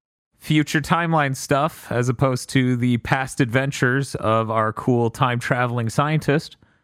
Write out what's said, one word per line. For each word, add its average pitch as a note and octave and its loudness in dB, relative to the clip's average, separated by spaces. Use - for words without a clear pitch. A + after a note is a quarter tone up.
future D3+ 0
timeline D#3+ 0
stuff, - -2
as A#2+ 0
opposed B2+ 0
to B2+ 2
the A#2+ 2
past C3 -2
adventures C3+ 0
of A2 0
our A2 0
cool A#2 0
time-traveling B2 -2
scientist. D3+ 0